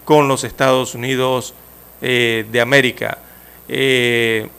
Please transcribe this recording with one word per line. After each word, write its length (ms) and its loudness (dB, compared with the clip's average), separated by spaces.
con 200 4
los 160 -2
Estados 520 0
Unidos, 580 -4
eh, 500 0
de 120 0
América. 560 0
Eh, 800 0